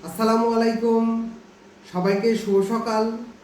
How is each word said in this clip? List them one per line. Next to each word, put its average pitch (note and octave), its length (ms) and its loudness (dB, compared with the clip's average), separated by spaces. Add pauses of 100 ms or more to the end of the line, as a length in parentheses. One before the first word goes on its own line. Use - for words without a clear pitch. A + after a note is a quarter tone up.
আসসালামু A3+ 380 2 (100)
আলাইকুম, A3+ 480 2 (880)
সবাইকে G3 380 0 (120)
শুভ G3 140 0 (160)
সকাল। A3 320 0 (400)